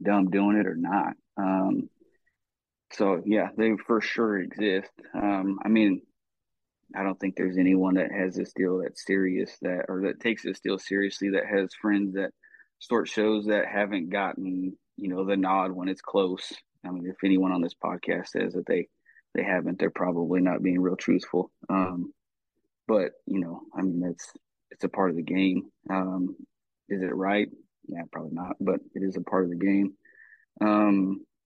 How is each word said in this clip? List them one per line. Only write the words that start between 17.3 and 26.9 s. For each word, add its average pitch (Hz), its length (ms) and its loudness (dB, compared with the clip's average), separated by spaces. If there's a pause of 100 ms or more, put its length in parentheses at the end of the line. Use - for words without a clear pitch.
on 90 100 0
this 82 120 -2
podcast 87 540 -4
says 92 260 -4
that 90 140 -4
they, 87 200 0 (460)
they - 100 0
haven't, 90 360 0
they're 87 100 2
probably 87 520 0
not 92 200 2
being 90 180 2
real 92 160 2
truthful. - 560 0 (180)
Um, 92 440 0 (760)
but, 104 240 2 (140)
you 98 140 -2
know, 85 220 -6 (140)
I 92 60 -4
mean, 87 280 0
it's, - 220 -10 (400)
it's - 120 -10
a 92 60 0
part 95 200 2
of 82 60 0
the 82 80 -2
game. 92 400 2 (260)
Um, 92 460 -2 (520)
is 98 140 -2